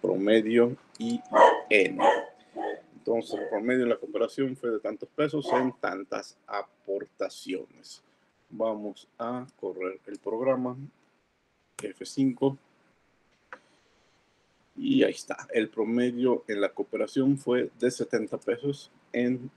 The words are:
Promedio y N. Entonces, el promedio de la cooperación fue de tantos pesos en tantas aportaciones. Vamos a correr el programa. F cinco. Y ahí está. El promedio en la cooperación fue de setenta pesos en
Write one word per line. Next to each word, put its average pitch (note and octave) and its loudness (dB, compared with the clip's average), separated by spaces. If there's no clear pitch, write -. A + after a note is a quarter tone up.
Promedio A2 4
y A#3 -4
N. G2+ 6
Entonces, A2+ -2
el F2+ -6
promedio B2 2
de A#2+ 2
la A2 2
cooperación B2+ -2
fue B2 -4
de G#2+ -2
tantos - -6
pesos D3 -2
en B2+ 2
tantas G2+ -6
aportaciones. - -8
Vamos G#2+ -6
a B2 -6
correr F#2 -6
el G2+ -12
programa. B2+ -2
F G2 -10
cinco. C3+ 0
Y - 4
ahí - 4
está. - -10
El A2 0
promedio A#2+ 0
en G2+ -2
la G2 2
cooperación A#2+ 0
fue B2 0
de B2 2
setenta A2 -4
pesos C#3 -4
en B2 -2